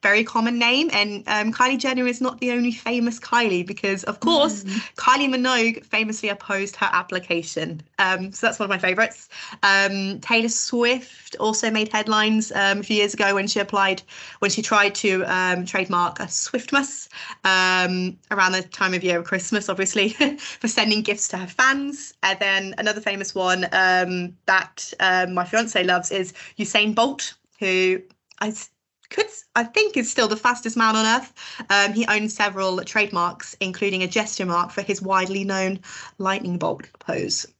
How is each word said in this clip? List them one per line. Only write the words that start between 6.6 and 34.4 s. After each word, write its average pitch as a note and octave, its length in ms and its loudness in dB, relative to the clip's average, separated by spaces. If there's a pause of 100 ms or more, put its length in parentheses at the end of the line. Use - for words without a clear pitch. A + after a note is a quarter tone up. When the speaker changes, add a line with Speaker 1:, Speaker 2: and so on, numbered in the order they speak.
Speaker 1:
her G3+ 160 0
application. E3+ 880 -4 (160)
Um, F#3+ 340 0
so - 140 -2
that's A3 120 0
one G#3 80 -2
of G3 40 -4
my F#3+ 80 0
favourites. F#3+ 500 0 (340)
Um, G3 580 2
Taylor A#3 280 0
Swift A#3+ 880 -2
also A3 320 0
made A3 180 0
headlines, G#3+ 640 2
um, G3 280 2
a - 20 -8
few G#3+ 140 0
years G#3 180 2
ago G3+ 200 2
when G3 120 0
she G#3 140 -2
applied, G3 420 0 (380)
when G3+ 100 2
she G#3+ 120 -2
tried G3+ 340 2
to, F#3 300 2
um, F#3 380 0
trademark F3+ 560 -2
a G3+ 40 -4
Swiftmas, - 840 -2 (360)
um, F#3 720 2 (120)
around F#3+ 220 4
the F#3 100 0
time F#3 320 0
of F3+ 100 -2
year F3 140 2
of E3+ 60 -4
Christmas, G3 440 -2
obviously, G3 420 0
<laughs> D4 280 0
for - 300 -8
sending G#3+ 340 2
gifts G#3 260 -2
to F#3 100 -6
her F#3 80 -6
fans. C#4 760 0
And F#3+ 180 0
then G3 380 0
another G#3+ 220 -2
famous G3 340 -6
one, F#3 380 2
um, F3+ 640 2 (100)
that, - 540 0
um, F#3 340 2
my F3+ 100 0
fiance A3 400 0
loves F3+ 260 0
is F#3+ 220 -4 (260)
Usain G#3+ 360 2
Bolt, C4 400 0 (240)
who F#3 440 0 (380)
I G#3+ 80 -2
s-, - 220 -10 (420)
could, G#4+ 140 -2 (280)
I A#3+ 100 2
think G#4+ 320 0
is A#3+ 140 0
still A#3 180 2
the G#3+ 80 0
fastest A#3+ 400 -2
man A3 200 4
on A3 100 4
earth. B3 260 2 (380)
Um, G3+ 220 4
he A3+ 140 0
owns G#3+ 280 0
several F#3+ 500 0
trademarks, G3 760 -2
including F#3 420 -2
a F3+ 60 -2
gesture G#3+ 380 -2